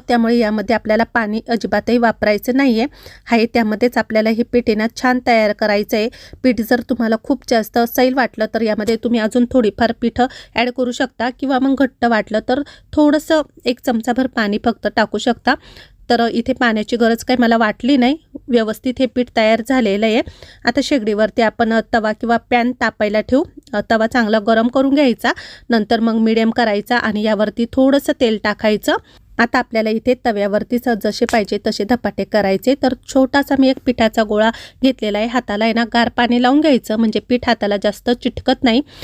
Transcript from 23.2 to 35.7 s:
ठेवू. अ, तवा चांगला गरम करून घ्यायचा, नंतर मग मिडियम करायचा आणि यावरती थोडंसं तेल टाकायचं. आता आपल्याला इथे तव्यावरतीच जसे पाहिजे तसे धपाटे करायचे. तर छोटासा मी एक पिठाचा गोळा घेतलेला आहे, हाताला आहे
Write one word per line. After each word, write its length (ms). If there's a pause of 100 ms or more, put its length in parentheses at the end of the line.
ठेवू. 220 (300)
अ, 80 (100)
तवा 160
चांगला 320
गरम 280
करून 260
घ्यायचा, 380 (380)
नंतर 300
मग 160
मिडियम 340
करायचा 480
आणि 240
यावरती 520
थोडंसं 480
तेल 220
टाकायचं. 520 (420)
आता 220
आपल्याला 300
इथे 240 (120)
तव्यावरतीच 640 (140)
जसे 220
पाहिजे 420
तसे 160
धपाटे 400
करायचे. 600
तर 100 (140)
छोटासा 520
मी 100
एक 60 (100)
पिठाचा 380
गोळा 280 (320)
घेतलेला 340
आहे, 100
हाताला 360
आहे 100